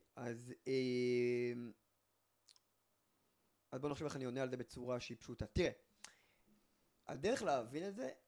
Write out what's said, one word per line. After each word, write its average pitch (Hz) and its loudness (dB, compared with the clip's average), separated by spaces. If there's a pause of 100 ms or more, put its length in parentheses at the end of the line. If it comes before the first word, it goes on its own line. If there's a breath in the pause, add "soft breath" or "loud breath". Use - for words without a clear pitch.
(160)
אז, 123 -8 (140)
אמ, 123 2 (2000)
אז 131 -4
בוא 147 0
נחשוב 147 -2
איך 139 -2
אני 131 -2
עונה 123 0
על 127 0
זה 127 -2
בצורה 123 -2
שהיא 120 -8
פשוטה. 113 -8
תראה, 165 4 (1400 loud breath)
הדרך 202 0
להבין 143 2
את 196 -6
זה 254 -4 (180)